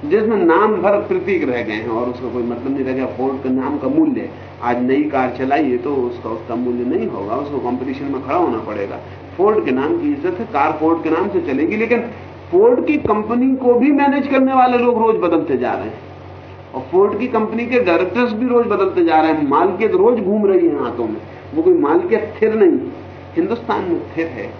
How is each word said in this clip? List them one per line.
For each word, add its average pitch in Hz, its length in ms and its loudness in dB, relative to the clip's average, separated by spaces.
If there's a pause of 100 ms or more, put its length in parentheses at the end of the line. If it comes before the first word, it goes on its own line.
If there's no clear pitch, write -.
जिसमें 214 320 2
नाम 190 400 4
भर 185 260 2
प्रतीक 180 420 -2
रह 123 180 -2
गए 107 120 -4
हैं 110 160 -6
और 120 180 -2
उसका 123 200 -8
कोई 120 140 -4
मतलब 120 320 -4
नहीं 135 100 -2
रह 131 80 -4
गया। 131 140 -2 (100)
फोर्ड 131 260 -4
के 135 80 -4
नाम 131 280 -2
का 135 100 -4
मूल्य, 139 400 0 (340)
आज 123 200 0
नई 135 220 2
कार 131 340 -2
चलाइए 135 400 0
तो 143 180 -2
उसका, 120 340 -4
उसका - 240 -8
मूल्य 123 320 -2
नहीं 190 200 0
होगा, 110 300 -6
उसको 143 220 -4
कॉम्पिटिशन 131 460 -4
में 139 180 -4
खड़ा 143 140 -2
होना 139 280 0
पड़ेगा। 107 340 -6 (380)
फोर्ड 202 280 2
के 139 60 -2
नाम 143 280 0
की 147 140 0
इज्जत 160 260 -2
है, 226 80 -6
कार 156 260 0
फोर्ड 160 300 0
के 160 80 -2
नाम 180 180 0
से 190 140 0
चलेगी, 143 340 -2
लेकिन 226 240 0 (500)
फोर्ड 220 360 4
की 302 120 0
कंपनी 240 580 0
को 247 180 4
भी 254 180 4
मैनेज 277 340 2
करने 262 260 2
वाले 247 260 4
लोग 240 200 4
रोज 220 220 4
बदलते 160 360 0
जा 120 160 0
रहे 101 160 -6
हैं 107 120 -12 (720)
और 135 180 -8
फोर्ड 202 260 4
की 254 100 -2
कंपनी 220 380 -2
के 247 140 2
डायरेक्टर्स 196 520 2
भी 220 160 -2
रोज 233 180 4
बदलते 185 380 2
जा 160 160 4
रहे 156 120 4
हैं, 147 160 0
मालकियत 185 460 2
रोज 220 260 4
घूम 208 260 0
रही 175 200 4
है 143 180 0
हाथों 117 220 -4
में, 104 140 -6 (340)
वो 160 80 0
कोई 180 180 6
मालकियत 170 560 2
स्थिर 220 180 2
नहीं 175 240 6
है। - 280 -8 (300)
हिंदुस्तान 202 460 -2
में 170 200 -2
स्थिर 160 260 -6
है 117 160 -10 (160)